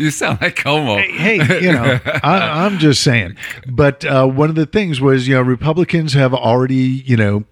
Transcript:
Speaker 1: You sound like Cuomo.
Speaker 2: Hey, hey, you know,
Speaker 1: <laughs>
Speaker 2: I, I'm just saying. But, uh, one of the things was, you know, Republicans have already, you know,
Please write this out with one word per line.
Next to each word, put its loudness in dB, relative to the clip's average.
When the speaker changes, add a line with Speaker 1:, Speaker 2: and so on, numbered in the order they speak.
Speaker 1:
You 2
sound -4
like -4
Cuomo. -2
Speaker 2:
Hey, -2
hey, 0
you 4
know, 0
Speaker 1:
<laughs> -4
Speaker 2:
I, 0
I'm -2
just 2
saying. 0
But, 0
uh, 2
one 0
of -4
the 0
things -2
was, 2
you 2
know, 2
Republicans -2
have 2
already, 0
you 2
know, 0